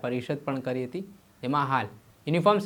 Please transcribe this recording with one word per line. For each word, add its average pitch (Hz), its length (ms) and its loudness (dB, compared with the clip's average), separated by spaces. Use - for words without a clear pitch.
પરિષદ 127 460 -2
પણ 135 180 -2
કરી 127 220 -2
હતી. 190 160 -8
તેમાં 135 300 0
હાલ 120 160 2
યુનિફોર્મ 190 380 4